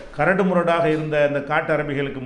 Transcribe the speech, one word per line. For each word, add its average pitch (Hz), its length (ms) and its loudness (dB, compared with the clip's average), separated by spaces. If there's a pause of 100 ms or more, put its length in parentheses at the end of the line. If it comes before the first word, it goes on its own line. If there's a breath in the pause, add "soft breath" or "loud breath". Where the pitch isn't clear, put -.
(160)
கரடு 185 280 2
முரடாக 170 440 2
இருந்த 151 380 2
அந்த 139 160 -2
காட்டு 160 340 0
அரபிகளுக்கு 139 500 -4